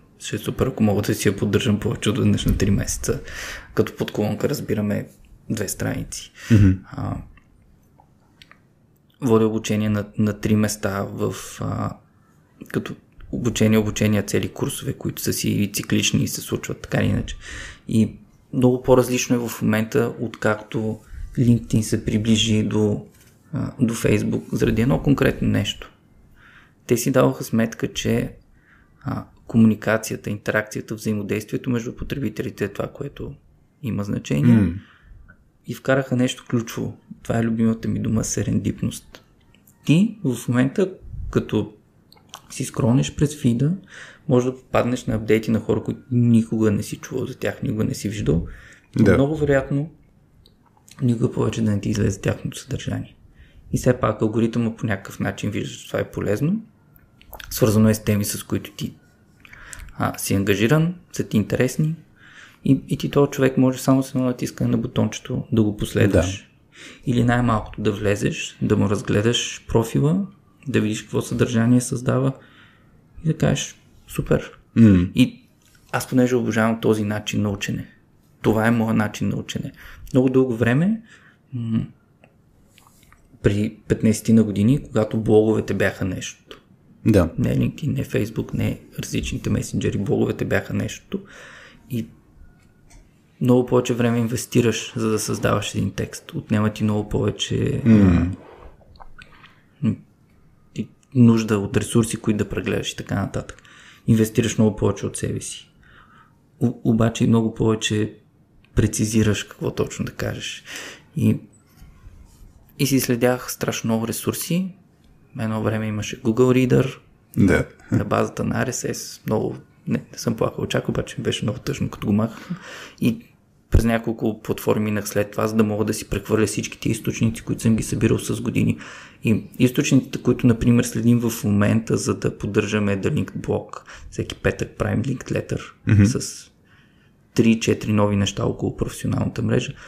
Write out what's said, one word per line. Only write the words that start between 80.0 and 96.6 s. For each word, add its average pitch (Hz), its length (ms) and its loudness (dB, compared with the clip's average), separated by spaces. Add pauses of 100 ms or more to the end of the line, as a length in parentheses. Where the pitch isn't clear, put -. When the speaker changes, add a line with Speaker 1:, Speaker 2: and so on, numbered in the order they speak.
Speaker 1:
Много 127 160 4
дълго 127 280 2
време, 147 460 2 (500)
м, 113 340 -2 (1600)
при 104 340 2 (120)
петнайсетина 110 560 4
години, 104 380 2
когато 110 380 -2
блоговете 110 540 4
бяха 98 300 -2
нещо, - 560 -8 (460)
Speaker 2:
Да. 95 320 6
Speaker 1:
не 120 180 0
LinkedIn, 127 300 -2
не 131 180 -2
Facebook, 113 500 -4
не 107 260 -2 (180)
различните - 520 -4
месенджери, 104 480 -2
блоговете 110 460 0
бяха 98 300 -2
нещото. 107 460 -6 (720)
И 113 160 -6 (1300)
много 123 260 4
повече 123 280 2
време 120 240 2
инвестираш, 117 800 0
за 110 140 0
да 107 80 0
създаваш 110 560 -2
един 107 160 -2
текст. - 440 -10
Отнема 107 380 0